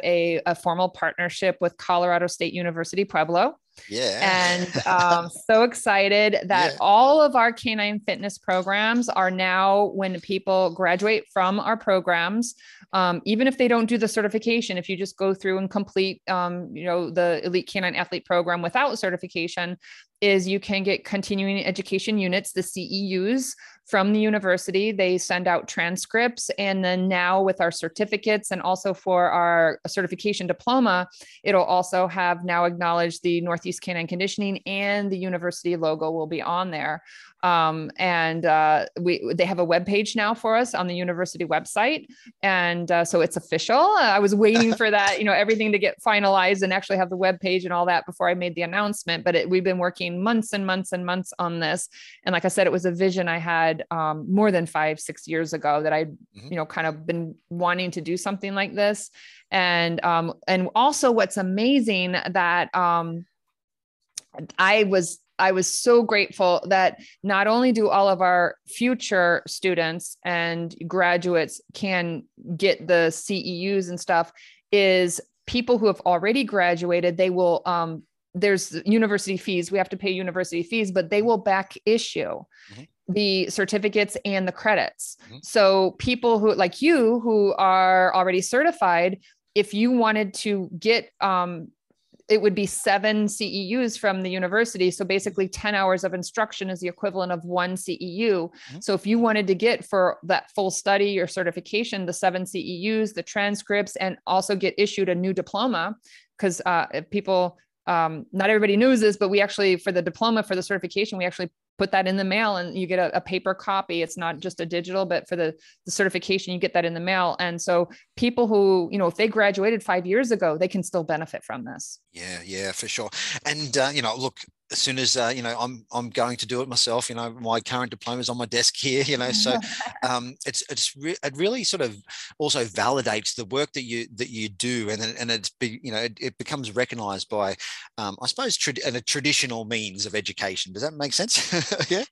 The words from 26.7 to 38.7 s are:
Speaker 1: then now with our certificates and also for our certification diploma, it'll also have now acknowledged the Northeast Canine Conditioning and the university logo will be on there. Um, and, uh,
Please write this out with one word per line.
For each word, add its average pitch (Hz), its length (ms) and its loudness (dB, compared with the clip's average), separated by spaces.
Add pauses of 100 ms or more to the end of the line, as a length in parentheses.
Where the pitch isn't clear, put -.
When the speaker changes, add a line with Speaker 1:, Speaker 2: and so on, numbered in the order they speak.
Speaker 1:
then 185 240 0
now 185 320 2
with 190 180 2
our 170 120 2
certificates 208 800 -2
and 185 100 -6
also 185 320 -2
for 180 360 2
our 170 560 2
certification 185 640 -4
diploma, 208 640 2 (340)
it'll 196 220 4
also 180 420 2
have 175 380 -2
now 175 180 0
acknowledged 170 600 0
the 170 180 0
Northeast 175 400 -6
Canine 170 260 -6
Conditioning 196 580 -4
and 202 460 -2
the 190 60 -4
university 175 580 -4
logo 160 340 -2
will 160 180 -4
be 160 140 -6
on 180 300 -4
there. 151 320 -6 (400)
Um, 160 540 2
and, 165 480 0
uh, 156 400 4 (160)